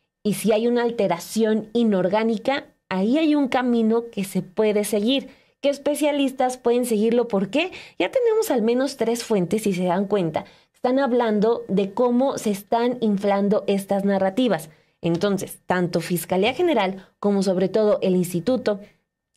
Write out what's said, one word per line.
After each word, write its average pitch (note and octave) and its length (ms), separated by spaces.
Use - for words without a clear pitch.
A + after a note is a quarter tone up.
y G#3 100
si G3 160
hay A3 160
una A#3+ 160
alteración G#3+ 880
inorgánica, A3 920
ahí G#3 280
hay D#4 200
un C#4+ 100
camino A#3 640
que G3 140
se F#3+ 180
puede G#3 400
seguir. A#3 460
¿Qué C#4 80
especialistas C#4 880
pueden A#3+ 280
seguirlo? A#3 440
¿Por G3 200
qué? E4 220
Ya - 100
tenemos A4+ 400
al B3 120
menos B3+ 340
tres A#3 260
fuentes, G3+ 400
si G3+ 100
se F3+ 120
dan F3+ 220
cuenta. F#3+ 400
Están B3+ 240
hablando A#3 720
de G3 240
cómo B3 460
se A3 120
están A#3 500
inflando G3+ 680
estas G3 360
narrativas. F#3+ 640
Entonces, F#3+ 640
tanto F3+ 340
Fiscalía F#3 540
General G#3+ 520
como G3+ 240
sobre F#3 240
todo G#3 340
el F#3 140
Instituto, G3 640